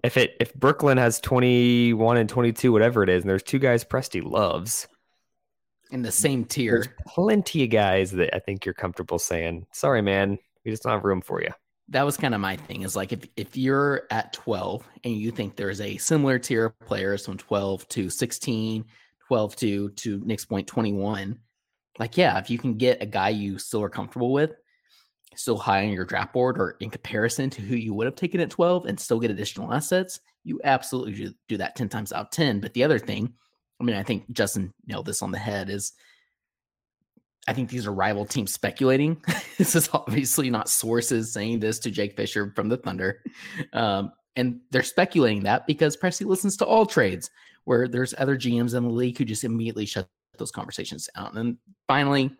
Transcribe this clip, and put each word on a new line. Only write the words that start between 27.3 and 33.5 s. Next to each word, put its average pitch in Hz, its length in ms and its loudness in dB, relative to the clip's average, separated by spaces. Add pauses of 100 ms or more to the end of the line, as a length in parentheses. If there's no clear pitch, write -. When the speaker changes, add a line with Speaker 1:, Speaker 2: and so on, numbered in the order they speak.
Speaker 2:
to 123 100 -14
who 107 140 -4
you 110 180 -2
would 107 140 -2
have 127 80 -4
taken 180 260 -2
at 165 100 0
twelve 175 360 2
and 196 140 -4
still - 180 0
get 113 140 0
additional 104 400 -6
assets, 180 480 -2 (240)
you - 180 -6
absolutely 127 500 -2
do, 104 220 -10 (140)
do 110 80 -4
that 95 180 -6
ten 110 140 -4
times 107 240 -6
out - 140 -6
of - 40 -18
ten. 131 300 0
But 101 120 -10
the 123 120 2
other 147 160 4
thing, 107 340 -6 (460)